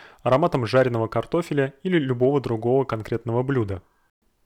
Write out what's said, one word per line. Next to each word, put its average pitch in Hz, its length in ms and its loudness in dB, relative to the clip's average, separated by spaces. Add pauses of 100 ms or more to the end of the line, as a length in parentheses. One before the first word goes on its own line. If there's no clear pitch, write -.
(240)
ароматом 135 420 2
жареного 117 420 2
картофеля 143 680 -2 (100)
или 180 160 0
любого 131 400 2
другого 120 460 0
конкретного 117 580 -4
блюда. 110 400 -2 (640)